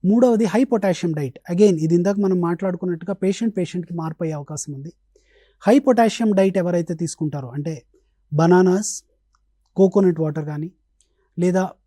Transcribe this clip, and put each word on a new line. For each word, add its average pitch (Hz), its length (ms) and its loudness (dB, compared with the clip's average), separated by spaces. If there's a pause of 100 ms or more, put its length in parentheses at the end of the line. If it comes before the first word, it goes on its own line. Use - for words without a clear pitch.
మూడవది 226 400 4
హై 208 180 2
పొటాషియం 190 500 0
డైట్. 143 260 -6 (140)
Again 190 240 4
ఇది 160 180 0
ఇందాక 196 240 0
మనం 185 220 2
మాట్లాడుకున్నట్టుగా 175 720 -4
పేషెంట్ 196 440 -2
పేషెంట్‌కి 175 360 -6
మారిపోయే 160 380 -6
అవకాశం 147 420 -10
ఉంది. 139 200 -14 (760)
హై 254 120 6
పొటాషియం 226 520 2
డైట్ 190 260 2
ఎవరైతే 175 360 -2
తీసుకుంటారో 151 560 -6
అంటే 147 340 -10 (500)
బనానాస్, 180 680 2 (720)
కోకోనట్ 185 440 2
వాటర్ 151 260 -4
కానీ 151 260 -10 (680)
లేదా 180 300 0 (180)